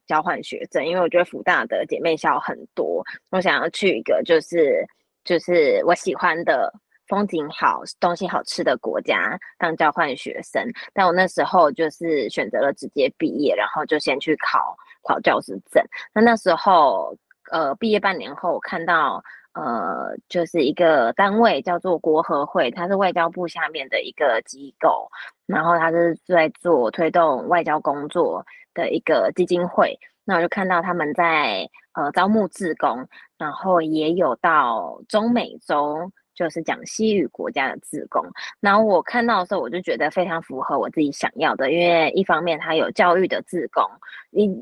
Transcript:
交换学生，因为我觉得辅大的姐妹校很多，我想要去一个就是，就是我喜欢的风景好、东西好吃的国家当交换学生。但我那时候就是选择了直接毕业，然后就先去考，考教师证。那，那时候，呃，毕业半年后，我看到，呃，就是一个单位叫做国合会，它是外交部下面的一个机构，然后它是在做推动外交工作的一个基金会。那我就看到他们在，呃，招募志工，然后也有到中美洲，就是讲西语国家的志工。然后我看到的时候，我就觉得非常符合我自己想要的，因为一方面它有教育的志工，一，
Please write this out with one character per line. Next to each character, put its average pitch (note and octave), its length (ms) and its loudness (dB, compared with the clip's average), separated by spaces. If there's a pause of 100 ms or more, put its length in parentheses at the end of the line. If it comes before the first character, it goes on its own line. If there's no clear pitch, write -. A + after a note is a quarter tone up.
交 D#3 160 0
换 D#3 200 -4
学 - 300 -12
生， D3 140 -2
因 E3+ 100 -2
为 F3+ 60 2
我 E3 60 2
觉 E3+ 100 2
得 F3 60 4
辅 - 180 -8
大 C#3+ 240 0
的 G#2+ 200 -2
姐 - 140 -4
妹 E3 160 0
校 D3 220 0
很 - 180 -6 (180)
多， - 300 -2 (260)
我 F#3 100 0
想 D#3 200 2
要 D#3+ 80 -4
去 E3+ 300 0
一 - 40 -8
个 - 200 0
就 D#3+ 180 4
是， D3+ 460 2 (380)
就 F3 140 0
是 D3+ 480 2
我 F3 80 4
喜 E3+ 200 -4
欢 E3+ 300 -2
的 C#3+ 280 0 (360)
风 G3+ 180 -2
景 D3+ 240 -4
好、 A2+ 320 0 (160)
东 F3 160 2
西 F3 140 -6
好 - 160 -2
吃 - 180 -6
的 C3+ 140 2
国 - 240 -4
家 G#2 380 -2 (200)
当 E3 180 -2
交 D3+ 140 4
换 D3 260 -2
学 - 260 -10
生。 - 200 -4 (300)
但 G3 140 2
我 E3+ 60 4
那 F#3 140 4
时 E3 160 -2
候 D#3 300 4
就 D#3 180 -2
是 D3+ 380 -2
选 C#3 220 -4
择 A2 100 -2
了 C#3 140 2
直 - 140 -12
接 C#3 280 0
毕 D#3+ 120 -2
业， C3 280 2
然 G#2 120 0
后 D3+ 180 -4
就 D#3 120 0
先 C#3 220 -2
去 D3+ 160 0
考， - 400 -2 (260)
考 - 180 -2
教 A#2+ 200 2
师 - 180 -12 (120)
证。 - 120 4 (320)
那， G#3+ 60 2
那 A#3 160 8
时 F#3 180 2
候， D3 600 4 (340)
呃， D#3 260 -2
毕 A3+ 140 -2
业 G#3 80 4
半 G3 180 0
年 B2+ 200 -10
后， E3+ 180 -2
我 - 60 -4
看 E3+ 240 -8
到， D3 380 0 (320)
呃， F#2 600 -4 (140)
就 E3+ 180 0
是 E3 160 0
一 C3+ 100 2
个 D3 400 4
单 G3 260 2
位 F#3 240 4
叫 F3 160 -2
做 F3 200 -2
国 D#3 240 2
合 D3 220 -2
会， D3 260 0
它 F3 180 -8
是 G3 60 0
外 F#3+ 180 2
交 E3+ 180 0
部 F3 180 -6
下 D#3+ 200 -6
面 D3 200 -10
的 F#2+ 140 -2
一 B2 100 -12
个 A#2+ 300 0
机 C#3 360 -20
构， A2+ 300 0 (380)
然 D#3 180 -2
后 E3+ 140 4
它 E3 120 2
是 E3+ 240 2 (120)
在 E3 220 4 (120)
做 C3 300 2
推 D#3+ 200 0
动 C#3 380 2
外 E3+ 140 2
交 D3+ 180 0
工 D3 280 -4
作 A2+ 360 -2 (280)
的 - 180 -4
一 C#3+ 100 -2
个 A#2 340 2
基 F3+ 120 0
金 F3+ 200 0
会。 - 320 0 (260)
那 F#3+ 120 0
我 E3 40 2
就 F3 80 0
看 F#3+ 180 -2
到 F3+ 140 2
他 F3+ 140 -4
们 D3+ 180 -2
在， D3 560 0 (240)
呃， D3 200 -4
招 F3+ 140 2
募 G#3 220 2
志 E3 280 -6
工， B2+ 300 -2 (300)
然 D3+ 160 -6
后 F3+ 300 0
也 D#3 300 0
有 D#3+ 240 2
到 A#2+ 720 0
中 A3 240 0
美 A#3 240 -2 (120)
洲， D3+ 440 -2 (240)
就 E3+ 140 -4
是 D#3+ 140 -8
讲 - 240 -6
西 A3 280 0
语 E3 120 2
国 - 240 -8
家 C3+ 200 -2
的 - 120 -10
志 - 260 -10
工。 - 160 -2 (340)
然 G3+ 160 2
后 A3 80 6
我 F#3+ 200 4
看 A#3+ 220 -2
到 A3 160 2
的 F3+ 60 -4
时 G#3 80 -4
候， E3+ 60 -2
我 A#2+ 80 -6
就 E3+ 140 -6
觉 - 160 -2
得 D3 120 0
非 F#3 140 0
常 E3 160 -4
符 C3 220 -10
合 C#3 160 -2
我 G2+ 100 -2
自 D3+ 140 -2
己 C#3+ 100 0
想 - 220 -4
要 C#3+ 200 0
的， C3+ 160 -2
因 E3 80 2
为 E3+ 340 4
一 F#3+ 120 0
方 E3 180 0
面 E3 160 -2
它 D#3+ 160 -4
有 D3 180 0
教 F3+ 260 4
育 F#3+ 100 2
的 - 140 -4
志 E3 280 -6
工， - 140 0 (460)
一， G3+ 200 2 (120)